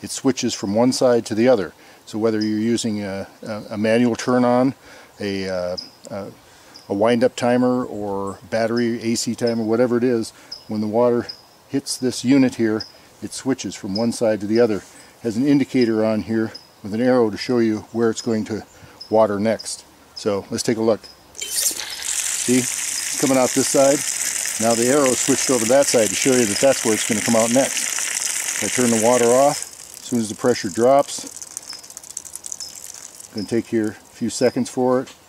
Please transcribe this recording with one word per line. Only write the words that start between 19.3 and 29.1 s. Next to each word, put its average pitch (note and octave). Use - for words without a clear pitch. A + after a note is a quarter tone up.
next. -
So G2+
let's A2
take A#2+
a A2
look. A2+
See, -
it's -
coming C3+
out B2+
this C3
side. C#3
Now A2+
the A#2
arrow C3+
switched -
over A#2+
that C3+
side A2
to -
show -
you B2
that G2+
that's C3+
where A2+
it's -
gonna A2
come A#2
out A2+
next. -
If -
I G#2
turn B2
the A2
water A#2+